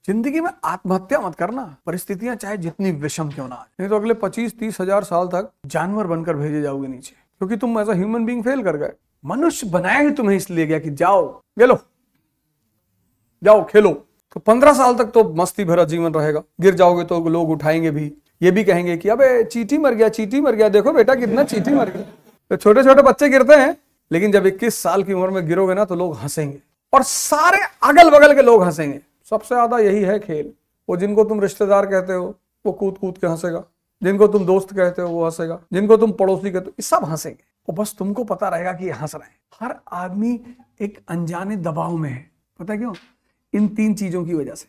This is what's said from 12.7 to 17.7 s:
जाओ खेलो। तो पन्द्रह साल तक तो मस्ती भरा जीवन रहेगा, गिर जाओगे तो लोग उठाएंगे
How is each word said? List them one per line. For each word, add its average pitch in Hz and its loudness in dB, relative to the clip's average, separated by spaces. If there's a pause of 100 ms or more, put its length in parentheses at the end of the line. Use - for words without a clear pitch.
जाओ 208 6
खेलो। 208 4 (440)
तो 170 -12
पन्द्रह 269 4
साल 247 2
तक 240 0
तो 214 2
मस्ती 180 -4
भरा 170 4
जीवन 165 -2
रहेगा, 151 -2 (180)
गिर 185 4
जाओगे 175 4
तो 170 -2
लोग 165 0
उठाएंगे 160 -2